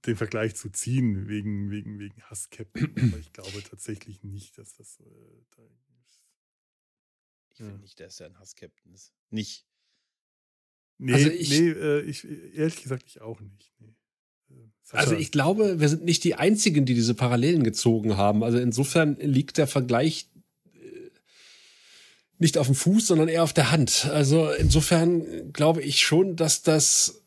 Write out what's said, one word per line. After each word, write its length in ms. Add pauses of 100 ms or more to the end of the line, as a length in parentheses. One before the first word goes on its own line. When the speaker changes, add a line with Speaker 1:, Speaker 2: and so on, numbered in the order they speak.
Speaker 1:
den 100
Vergleich 380
zu 140
ziehen 600
wegen, 420
wegen, 280
wegen 260
Hass-Captain. 680
Speaker 2:
<clears throat> 160
Speaker 1:
Aber 80
ich 140
glaube 300
tatsächlich 600
nicht, 360
dass 160
das, 260
äh, 40 (520)
da 60
ist. 580 (1300)
Speaker 3:
Ich 40
finde 160
Speaker 1:
Ja. 60
Speaker 3:
nicht, 220
dass 200
er 60
ein 120
Hass-Captain 540
ist. 220 (160)
Nicht. 340 (1300)
Speaker 1:
Nee, 160
Speaker 2:
Also 160
ich 200
Speaker 1:
nee, 200
äh, 320
ich, 240 (280)
ehrlich 280
gesagt, 240
ich 140
auch 200
nicht. 400
Nee. 140 (560)
Äh, 180 (140)
Sascha 180
Speaker 2:
Also 160
ich 160
glaube, 480
wir 80
sind 160
nicht 200
die 100
Einzigen, 500
die 100
diese 200
Parallelen 500
gezogen 520
haben. 280
Also 140
insofern 580
liegt 420
der 80
Vergleich, 600 (460)
äh, 360 (1300)
nicht 200
auf 80
dem 100
Fuß, 300
sondern 220
eher 140
auf 120
der 160
Hand. 400
Also 420
insofern 1000
glaube 300
ich 200
schon, 340
dass 260
das 640